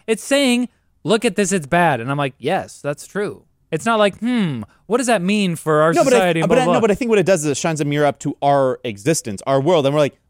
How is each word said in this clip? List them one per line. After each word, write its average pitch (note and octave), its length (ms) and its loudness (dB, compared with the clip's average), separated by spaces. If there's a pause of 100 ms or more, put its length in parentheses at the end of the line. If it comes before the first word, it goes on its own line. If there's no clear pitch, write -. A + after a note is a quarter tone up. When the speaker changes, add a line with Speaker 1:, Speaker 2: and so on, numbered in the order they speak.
Speaker 1:
it's A3 160 -4
saying, B3 460 0 (340)
"Look G#3+ 220 0
at A3 100 0
this, G3 160 0
it's F3+ 160 -2
bad." D#3+ 340 2
And A#2+ 80 -8
I'm C#3 100 -4
like, C#3 200 -4
"Yes, C3+ 420 -4
that's D3 280 -8
true." F#3 340 -8 (300)
It's D#3 120 -6
not A3+ 140 0
like, G3+ 220 0
"Hmm, G3+ 420 -2 (240)
what A3+ 120 0
does B3 100 0
that G#3+ 120 2
mean F#3 360 0
for D3+ 260 0
our E3 100 4
Speaker 2:
No, D#4+ 120 4
but C4 80 4
I, A#3+ 40 6
Speaker 1:
society?" F3 240 2
and D#3+ 80 0
Speaker 2:
but A#3 60 4
Speaker 1:
blah, B3+ 80 4
Speaker 2:
I, - 40 2
Speaker 1:
blah, - 80 2
Speaker 2:
no, - 40 2
Speaker 1:
blah. G#3+ 40 0
Speaker 2:
but A3 100 2
I - 20 2
think A#3+ 140 -4
what A3 100 2
it F3 80 2
does F3+ 180 2
is D3+ 60 0
it C3 60 -2
shines D#3+ 240 -4
a D#3 40 0
mirror D3 220 0
up C#3 140 -2
to C#3+ 200 -6
our C#3 440 2
existence, A2+ 640 -4
our C#3 120 2
world, D3+ 240 2
and C#3 80 2
we're D3+ 80 0
like, C#3 160 0 (140)